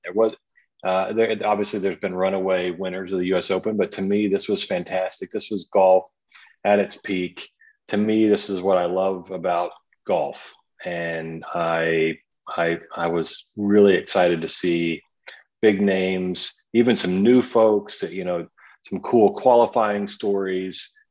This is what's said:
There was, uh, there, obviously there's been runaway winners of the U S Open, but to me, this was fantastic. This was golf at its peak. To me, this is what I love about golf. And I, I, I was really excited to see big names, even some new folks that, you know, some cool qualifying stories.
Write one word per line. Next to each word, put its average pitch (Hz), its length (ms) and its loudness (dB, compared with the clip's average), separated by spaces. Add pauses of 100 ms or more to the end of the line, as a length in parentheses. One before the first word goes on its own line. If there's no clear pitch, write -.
There 90 80 -14
was, 110 220 2 (500)
uh, 92 300 -2
there, 110 200 2 (120)
obviously 104 320 -2
there's 92 180 -4
been 92 180 -6
runaway 95 580 -2
winners 92 400 -8
of 95 80 -2
the 90 80 -2
U 92 100 2
S 87 120 -4
Open, 104 280 -2
but 104 140 -2
to 98 100 -8
me, 101 260 0
this 98 200 -2
was 101 140 -2
fantastic. 92 680 -6
This - 200 -8
was 98 220 -6
golf 92 340 6 (580)
at 104 140 4
its 101 180 -2
peak. 90 520 -6 (400)
To - 80 -4
me, 110 320 2
this 104 220 2
is 95 100 -4
what 95 160 2
I 90 80 2
love 92 460 -2
about 87 400 -4 (340)
golf. 78 480 -4 (320)
And 82 580 -8 (120)
I, 82 640 0 (300)
I, 85 320 -2 (140)
I 85 120 -6
was 85 400 -4 (100)
really 101 380 6
excited 87 480 2
to 82 60 -4
see 85 520 -2 (600)
big 104 180 4
names, 92 720 -2 (220)
even 120 200 4
some 92 280 0
new 123 180 6
folks 110 600 2
that, 85 120 -6
you 92 120 -8
know, 87 220 -6 (380)
some 95 160 -8
cool 107 320 4
qualifying 113 760 2
stories. 95 840 -4 (200)